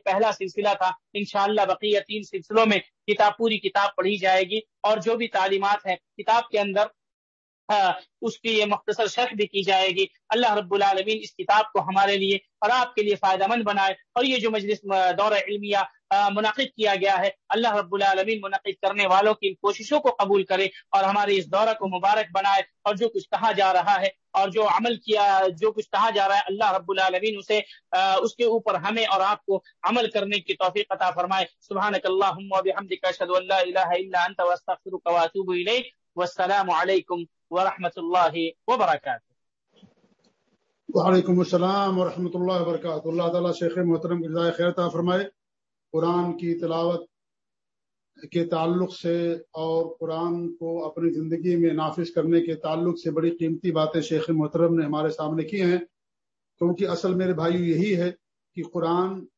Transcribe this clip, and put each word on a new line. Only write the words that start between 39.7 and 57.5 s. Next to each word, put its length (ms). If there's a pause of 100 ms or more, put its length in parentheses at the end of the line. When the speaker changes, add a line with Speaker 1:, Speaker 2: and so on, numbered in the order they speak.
Speaker 2:
وعلیکم 500
السلام 600
ورحمۃ 340
اللہ 180
وبرکاتہ۔ 560
اللہ 160
تعالیٰ 300
شیخ 240
محترم 440
کو 80
جزائے 220
خیر 180
عطا 200
فرمائے۔ 340 (680)
قرآن 460
کی 220
تلاوت 500 (1200)
کے 140
تعلق 540
سے 340
اور 640
قرآن 560
کو 300
اپنی 240
زندگی 460
میں 180
نافذ 380
کرنے 300
کے 140
تعلق 480
سے 80
بڑی 260
قیمتی 340
باتیں 300
شیخ 280
محترم 500
نے 60
ہمارے 240
سامنے 340
کی 180
ہیں، 160 (800)
کیونکہ 300
اصل 260
میرے 200
بھائیو 300